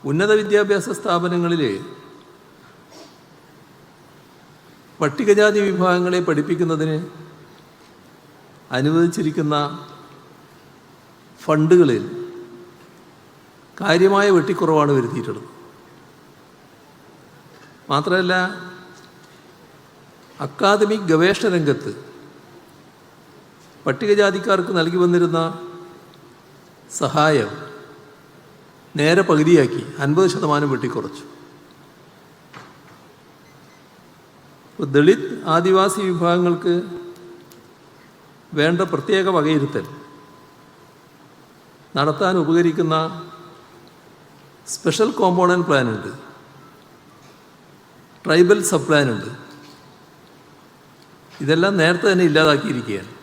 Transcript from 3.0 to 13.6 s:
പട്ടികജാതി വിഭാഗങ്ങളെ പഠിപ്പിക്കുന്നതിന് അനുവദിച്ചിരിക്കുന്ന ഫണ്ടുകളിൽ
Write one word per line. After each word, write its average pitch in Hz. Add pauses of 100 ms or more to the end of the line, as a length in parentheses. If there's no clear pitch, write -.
പട്ടികജാതി 208
വിഭാഗങ്ങളെ 180
പഠിപ്പിക്കുന്നതിന് 160 (1800)
അനുവദിച്ചിരിക്കുന്ന 156 (1900)
ഫണ്ടുകളിൽ 156 (1800)